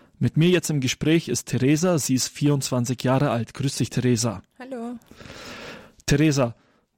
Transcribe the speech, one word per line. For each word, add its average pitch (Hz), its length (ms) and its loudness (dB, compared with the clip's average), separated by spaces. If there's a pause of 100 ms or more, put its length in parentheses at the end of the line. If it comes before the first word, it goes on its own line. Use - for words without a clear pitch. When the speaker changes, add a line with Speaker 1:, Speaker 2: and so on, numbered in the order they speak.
(180)
Speaker 1:
Mit - 180 0
mir 160 120 6
jetzt 175 220 2
im 147 100 0
Gespräch 151 480 0
ist - 200 -4
Theresa. 151 500 2
Sie 131 160 0
ist - 140 0
vierundzwanzig 131 760 -2
Jahre 135 280 2
alt. 113 220 -4
Grüß 135 240 -4
dich, - 140 -2
Theresa. 117 520 0 (160)
Speaker 2:
Hallo. 247 360 -10 (1120)
Speaker 1:
Theresa, 143 480 2 (440)